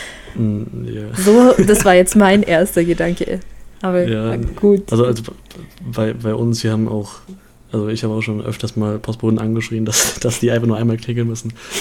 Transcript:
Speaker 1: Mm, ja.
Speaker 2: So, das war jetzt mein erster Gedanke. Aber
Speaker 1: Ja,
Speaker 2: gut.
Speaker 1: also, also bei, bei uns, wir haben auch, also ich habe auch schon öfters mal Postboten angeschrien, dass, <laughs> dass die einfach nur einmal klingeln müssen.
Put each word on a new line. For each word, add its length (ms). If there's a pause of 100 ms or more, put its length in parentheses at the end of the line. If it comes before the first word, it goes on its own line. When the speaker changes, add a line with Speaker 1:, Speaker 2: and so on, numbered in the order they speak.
(340)
Speaker 1:
Mm, 500
ja. 180 (140)
Speaker 2:
So, 360 (100)
das 220
war 100
jetzt 220
mein 260
erster 420
Gedanke. 560 (420)
Aber 240
Speaker 1:
Ja, 300
Speaker 2:
gut. 540
Speaker 1:
also, 140
also 180 (720)
bei, 220
bei 200
uns, 300
wir 80
haben 160
auch, 280 (560)
also 160
ich 160
habe 100
auch 80
schon 180
öfters 360
mal 220
Postboten 400
angeschrien, 460
dass, 360
<laughs> 0
dass 200
die 100
einfach 180
nur 100
einmal 180
klingeln 320
müssen. 240 (280)